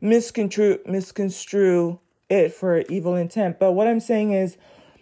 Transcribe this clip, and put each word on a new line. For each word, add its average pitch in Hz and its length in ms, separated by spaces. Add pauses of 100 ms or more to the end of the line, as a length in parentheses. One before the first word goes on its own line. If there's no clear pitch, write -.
misconstru-, 208 840
misconstrue 185 1120 (300)
it 175 240
for 175 280 (100)
evil 180 260
intent. 175 420
But 190 140
what 202 140
I'm 233 140
saying 214 320
is 190 260 (440)